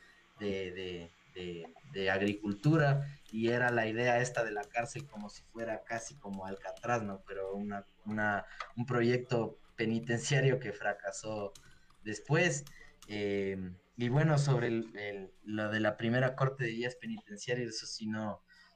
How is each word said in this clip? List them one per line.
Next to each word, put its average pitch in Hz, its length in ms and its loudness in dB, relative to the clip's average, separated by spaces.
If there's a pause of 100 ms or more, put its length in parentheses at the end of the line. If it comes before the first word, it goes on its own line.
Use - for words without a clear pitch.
(400)
de, 98 340 -2
de, 90 380 -8 (220)
de, 87 400 -8 (180)
de 95 200 0
agricultura, 139 920 4 (280)
y 113 180 2
era 123 200 4
la 113 180 4
idea 120 340 4
esta 120 240 0
de 110 60 -4
la 104 120 -4
cárcel - 440 -4
como 104 220 -12
si - 140 -18
fuera 113 400 -6
casi - 320 -8
como 98 300 -8
Alcatraz, 98 580 -4
¿no? 98 240 -6
Pero 98 260 -6
una, 101 320 -6 (200)
una, 104 400 0 (320)
un 120 80 -2
proyecto 120 720 2 (180)
penitenciario 117 840 2
que 110 120 -6
fracasó 104 800 -4 (520)
después. 147 600 2 (440)
Eh, 101 500 -2 (400)
y 120 120 0
bueno, 151 280 6
sobre 127 300 4
el, 113 300 0
el, 101 340 -8 (120)
lo 107 260 -2
de 107 120 2
la 107 160 2
primera 123 380 2
corte 135 280 0
de 117 80 0
guías 123 240 -2
penitenciarios, 113 800 -6
eso - 100 -8
sí - 220 -8
no, 110 340 -4 (340)